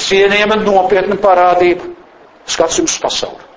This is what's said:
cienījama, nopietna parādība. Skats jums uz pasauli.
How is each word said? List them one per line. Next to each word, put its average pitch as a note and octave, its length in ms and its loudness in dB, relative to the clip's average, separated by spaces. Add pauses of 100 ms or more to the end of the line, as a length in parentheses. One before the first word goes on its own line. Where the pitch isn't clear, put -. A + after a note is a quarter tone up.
cienījama, G3+ 640 2
nopietna F#3+ 480 0
parādība. F3+ 720 2 (580)
Skats - 360 -2
jums - 180 -4
uz - 20 -20
pasauli. - 560 -8